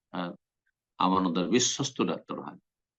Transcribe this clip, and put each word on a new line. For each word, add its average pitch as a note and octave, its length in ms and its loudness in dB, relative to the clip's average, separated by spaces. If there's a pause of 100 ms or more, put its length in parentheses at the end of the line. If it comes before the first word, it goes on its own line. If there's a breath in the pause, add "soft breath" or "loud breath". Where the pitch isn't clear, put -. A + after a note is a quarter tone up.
(120)
হ্যাঁ, F2+ 200 -6 (680)
আমানতদার F2+ 480 2
বিশ্বস্ত B2 540 0
ডাক্তার - 380 -4
হয়, C#2+ 200 -14 (400)